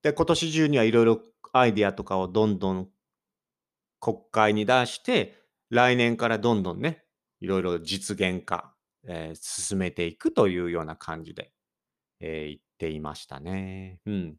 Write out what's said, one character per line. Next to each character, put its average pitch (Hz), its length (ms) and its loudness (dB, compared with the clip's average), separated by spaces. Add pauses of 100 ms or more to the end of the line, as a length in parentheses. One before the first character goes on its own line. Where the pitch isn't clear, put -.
で、 151 100 2
今 160 140 2
年 160 260 0
中 156 160 4
に 139 100 4
は 110 60 6
い 110 80 4
ろ 117 100 6
い - 20 8
ろ 113 160 4 (320)
ア 127 140 6
イ 110 80 2
デ 104 100 4
ア 98 80 2
と 98 120 -8
か 95 140 -2
を 92 100 -2
ど 107 180 4
ん 101 120 0
ど 95 140 -2
ん 92 160 -6 (1120)
国 - 180 -2 (120)
会 107 240 4
に 107 100 0
出 123 220 4
し - 140 -12
て、 202 360 -2 (340)
来 123 260 4
年 117 200 2
か 117 120 0
ら 113 100 0
ど 113 160 2
ん 101 80 0
ど 90 120 -4
ん 95 60 -10
ね、 160 220 -4 (380)
い 90 80 -8
ろ 95 100 0
い 92 40 0
ろ 87 180 -2
実 95 360 -8
現 92 280 -2
化、 - 320 -8 (320)
え 80 260 -10
ー、 - 60 -18
進 - 380 -6
め 90 120 -2
て 87 160 -4
い 85 100 -8
く - 160 -4
と 110 140 4
い 90 160 -2
う 87 80 -4
よ 85 120 -4
う - 20 -6
な 78 100 -10
感 80 300 -12
じ 82 100 -18
で、 - 180 -16 (680)
え 80 240 -10
ー、 - 20 -10
言 76 120 -12
っ - 20 -20 (180)
て 82 120 -6
い 78 100 -8
ま 76 160 -10
し - 100 -18
た 69 140 -18
ね。 95 680 -10
う 107 60 -6
ん。 85 260 -6